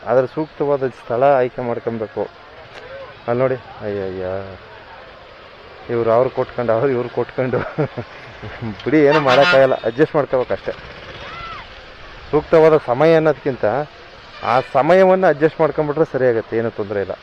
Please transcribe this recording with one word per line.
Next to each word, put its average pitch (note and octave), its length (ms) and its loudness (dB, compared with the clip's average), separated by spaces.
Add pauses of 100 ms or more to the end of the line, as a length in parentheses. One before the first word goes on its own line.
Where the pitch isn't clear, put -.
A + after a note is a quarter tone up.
(100)
ಆದ್ರೆ B2+ 240 2
ಸೂಕ್ತವಾದ C#3+ 540 -4 (140)
ಸ್ಥಳ A#2+ 200 -2 (160)
ಆಯ್ಕೆ B2+ 300 -2
ಮಾಡ್ಕೊಬೇಕು. A2+ 560 -6 (1040)
ಅಲ್ಲಿ A#2+ 160 -2
ನೋಡಿ, C3 120 -2 (300)
ಅಯ್ಯಯ್ಯ, F#2+ 400 -6 (1700)
ಇವ್ರು A2+ 220 0
ಅವ್ರು B2+ 220 2
ಕೊಟ್ಕೊಂಡು, A#2+ 380 -2
ಅವ್ರು C3+ 200 0
ಇವ್ರು A#2+ 220 -4
ಕೊಟ್ಕೊಂಡು. B2+ 420 -4 (580)
<laughs> - 680 -14
ಬಿಡಿ, C#3 140 2 (100)
ಏನು D#3 200 4
ಮಾಡೋಕ್ಕಾಗಲ್ಲ, C3 480 4 (120)
ಅಡ್ಜಸ್ಟ್ C3+ 300 0
ಮಾಡ್ಕೋಬೇಕಷ್ಟೆ. B2+ 560 -4 (1600)
ಸೂಕ್ತವಾದ D#3 440 4 (160)
ಸಮಯ D#3 300 4
ಅನ್ನೋದಕ್ಕಿಂತ C#3+ 440 -2 (840)
ಆ A#2 40 2 (200)
ಸಮಯವನ್ನು F#3 580 4
ಅಡ್ಜಸ್ಟ್ D3 300 0
ಮಾಡ್ಕೊಂಬಿಟ್ರೆ D3+ 500 0
ಸರಿಯಾಗತ್ತೆ, A#2+ 480 0
ಏನೂ A2+ 180 -2
ತೊಂದರೆ G2+ 260 -4
ಇಲ್ಲ. F#2 180 -6